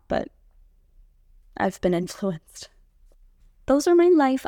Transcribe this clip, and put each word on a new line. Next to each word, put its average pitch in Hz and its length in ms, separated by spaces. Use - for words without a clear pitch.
but - 220
I've 196 240
been 180 120
influenced. 175 760
Those 285 220
are 349 80
my 349 140
life 269 380